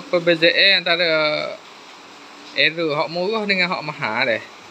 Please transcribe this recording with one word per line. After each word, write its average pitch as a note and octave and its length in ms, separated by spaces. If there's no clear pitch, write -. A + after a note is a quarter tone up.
perbezaan F3 720
antara E3+ 280
arrow D#3 400
hak D3+ 160
murah G#3 320
dengan F#3 240
hak D#3 160
mahal, B2+ 480
eh. G#2+ 80